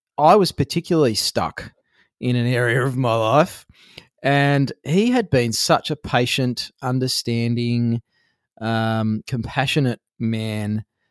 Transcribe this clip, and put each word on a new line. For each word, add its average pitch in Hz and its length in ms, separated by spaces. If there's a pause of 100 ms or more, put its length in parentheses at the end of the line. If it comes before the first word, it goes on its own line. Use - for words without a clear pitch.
(180)
I 156 180
was 196 160
particularly 147 640
stuck - 560 (480)
in 123 160
an 120 120
area 123 360
of 131 140
my 120 180
life. 117 500 (580)
And 139 500 (100)
he 202 280
had 240 180
been 120 240
such - 360
a 151 60
patient, 123 760 (120)
understanding, 120 1200 (580)
um, 110 680
compassionate 127 760 (180)
man 110 640 (280)